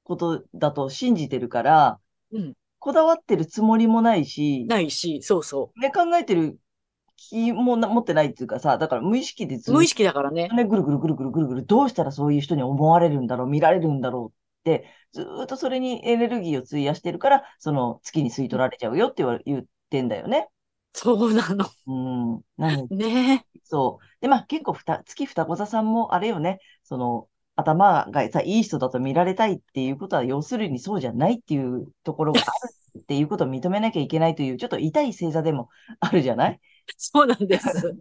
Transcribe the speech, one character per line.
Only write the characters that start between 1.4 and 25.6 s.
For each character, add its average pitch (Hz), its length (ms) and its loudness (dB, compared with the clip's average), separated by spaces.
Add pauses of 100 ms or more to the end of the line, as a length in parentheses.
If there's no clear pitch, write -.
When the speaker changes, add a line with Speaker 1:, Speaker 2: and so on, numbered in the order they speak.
Speaker 1:
か 120 120 -2
ら、 139 380 6 (320)
Speaker 2:
う 220 80 -6
ん。 151 140 -8 (260)
Speaker 1:
こ - 140 -4
だ 320 100 6
わ 330 100 6
っ 330 100 2
て 208 120 2
る 160 100 -2
つ - 160 -6
も 220 160 6
り 226 100 4
も 226 140 4
な 226 140 4
い 156 100 2
し、 143 420 -2
Speaker 2:
な 196 120 2
い 156 120 0
し、 160 300 -6
そ 190 180 2
う 151 40 -4
そ 139 320 -6
う。 - 40 -20
Speaker 1:
ね、 269 120 -2
考 339 240 2
え 349 80 2
て 220 120 0
る 160 240 0 (560)
気 226 360 -4
も 240 240 0
な-、 226 140 2
持 233 120 2
っ - 20 -12
て 180 100 -2
な 156 100 4
い 147 40 2
っ 123 60 -6
て - 100 -10
い - 20 -4
う - 20 -12
か 107 120 -6
さ、 143 180 2
だ 156 100 -2
か 131 100 -2
ら 117 40 -4
無 196 160 0
意 269 60 -2
識 - 240 -8
で - 100 -6
ず 226 60 -12
っ - 20 -20
と - 80 2
Speaker 2:
無 311 100 6
意 339 40 6
識 - 160 0
だ 180 100 4
か 139 80 0
ら 139 100 -2
ね。 170 180 -2
Speaker 1:
ね、 240 140 2
ぐ 214 140 2
る 180 60 2
ぐ 139 80 0
る 143 80 2
ぐ 160 80 -2
る 156 80 0
ぐ 131 80 -8
る 131 80 -4
ぐ 165 100 0
る 147 60 0
ぐ 127 80 -4
る、 127 100 -6
ど 254 200 4
う 254 40 -2
し 226 40 -8
た 170 100 -2
ら 135 80 -4
そ 143 160 -2
う 147 60 4
い 147 40 4
う 143 40 2
人 151 140 -2
に 143 80 0
思 139 260 2
わ 165 100 8
れ 170 100 4
る 143 120 0
ん 120 60 -4
だ 123 80 -2
ろ 127 100 -2
う、 - 20 -4
見 147 120 0
ら 160 120 6
れ 185 80 2
る 165 100 0
ん 139 100 0
だ 127 120 -2
ろ 117 200 -8
う - 280 -20
っ - 40 -20
て、 160 220 0 (260)
ず - 120 -12
ー - 200 -10
っ - 40 -6
と 262 100 -8
そ 262 100 -6
れ 254 120 -2
に 254 280 -4
エ 233 80 4
ネ 233 120 2
ル 226 140 -4
ギ 165 160 -2
ー 127 40 -4
を - 20 -14
費 143 200 -4
や 143 100 0
し - 80 -8
て 175 100 -4
る 156 80 -8
か 262 100 2
ら、 277 140 6 (140)
そ - 140 -4
の 127 320 0
月 156 200 -2
に 120 60 -2
吸 135 140 -6
い 120 60 -6
取 127 100 -4
ら 127 100 2
れ - 80 -10
ち - 80 -8
ゃ 113 40 -2
う 123 80 -2
よ 226 100 2
っ - 20 -2
て - 140 -4
言 135 40 0
わ-、 120 60 0
Speaker 2:
う 120 40 -4
ん。 - 80 -10
Speaker 1:
言 139 160 -4
っ - 20 -18 (260)
て 135 120 0
ん 123 60 -2
だ 107 100 -2
よ - 100 -10
ね。 311 200 0 (460)
Speaker 2:
そ - 200 2 (140)
う 220 60 2
な 208 160 2
の。 196 160 -2 (220)
Speaker 1:
う 127 500 -4
ん。 - 40 -14 (160)
な 151 200 0
の 131 100 -6
で、 190 80 -8
Speaker 2:
ね。 247 500 2 (180)
Speaker 1:
そ 135 380 -2
う。 - 40 -20 (160)
で、 240 60 -2
ま 269 140 4
あ、 - 20 -20
結 311 200 -6
構 175 100 -4
ふ - 120 -12
た-、 - 200 -4
月 - 200 -8
双 165 200 -4
子 165 100 -4
座 208 100 -6